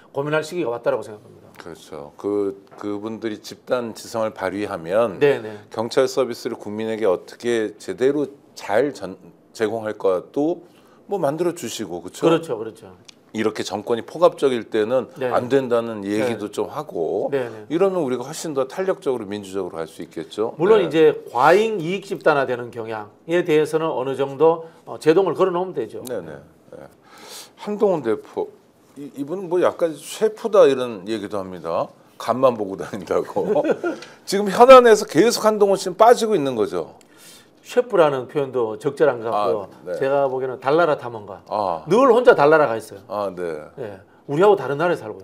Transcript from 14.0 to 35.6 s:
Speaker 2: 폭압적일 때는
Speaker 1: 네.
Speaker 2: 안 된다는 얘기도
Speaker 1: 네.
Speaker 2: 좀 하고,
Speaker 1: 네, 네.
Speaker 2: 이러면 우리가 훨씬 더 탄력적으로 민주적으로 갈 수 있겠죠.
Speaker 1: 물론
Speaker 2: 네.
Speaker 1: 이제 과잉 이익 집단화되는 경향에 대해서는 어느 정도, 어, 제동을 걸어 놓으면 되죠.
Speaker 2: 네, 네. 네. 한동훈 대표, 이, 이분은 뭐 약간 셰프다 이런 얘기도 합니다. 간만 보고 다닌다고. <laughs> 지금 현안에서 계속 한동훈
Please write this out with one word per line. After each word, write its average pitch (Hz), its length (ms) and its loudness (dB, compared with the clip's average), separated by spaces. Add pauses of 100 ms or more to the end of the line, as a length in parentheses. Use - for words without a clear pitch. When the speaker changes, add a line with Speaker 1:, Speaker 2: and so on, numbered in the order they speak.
Speaker 2:
폭압적일 147 640 0
때는 113 480 0
Speaker 1:
네. 127 120 -4
Speaker 2:
안 117 200 -2
된다는 117 560 0
얘기도 107 420 -2
Speaker 1:
네. 98 40 -12
Speaker 2:
좀 98 180 -6
하고, 104 640 -4
Speaker 1:
네, 131 180 -2
네. 110 200 -16
Speaker 2:
이러면 185 320 2
우리가 123 220 -4
훨씬 156 300 -8
더 135 140 0
탄력적으로 147 580 -4
민주적으로 95 500 -8
갈 82 120 -6
수 - 160 -18
있겠죠. 85 540 -6
Speaker 1:
물론 208 220 6
Speaker 2:
네. 175 60 2
Speaker 1:
이제 156 380 4 (100)
과잉 190 480 4
이익 175 240 -6
집단화되는 131 680 0
경향에 113 760 -4
대해서는 156 420 2
어느 131 280 -4
정도, 139 520 2 (180)
어, 127 140 -14
제동을 160 340 4
걸어 185 180 2
놓으면 180 220 -4
되죠. 107 340 -8
Speaker 2:
네, 120 140 -6
네. 80 100 -14 (400)
네. - 60 -18 (800)
한동훈 202 440 0
대표, 107 480 -4 (480)
이, 139 200 -16
이분은 160 320 -8
뭐 175 120 0
약간 151 340 0
셰프다 208 720 2
이런 123 400 -2
얘기도 104 300 -4
합니다. 92 500 -6 (300)
간만 123 380 2
보고 98 220 -6
다닌다고. 90 880 -2 (280)
<laughs> - 320 -16
지금 202 260 -2
현안에서 240 560 10
계속 214 380 2
한동훈 208 320 4